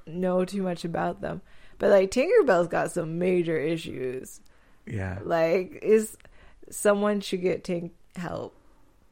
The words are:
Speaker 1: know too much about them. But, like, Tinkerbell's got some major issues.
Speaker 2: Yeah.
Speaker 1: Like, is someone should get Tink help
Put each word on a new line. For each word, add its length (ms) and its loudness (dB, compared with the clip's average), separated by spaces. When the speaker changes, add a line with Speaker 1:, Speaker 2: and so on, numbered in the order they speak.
Speaker 1:
know 380 0
too 160 -4
much 240 -4
about 360 -4
them. 200 -8
But, 100 4
like, 220 6
Tinkerbell's 580 4
got 220 -2
some 280 -4
major 380 0
issues. 840 -6
Speaker 2:
Yeah. 380 -6
Speaker 1:
Like, 580 0
is 360 2
someone 520 0
should 200 -4
get 240 0
Tink 260 -6
help 400 -8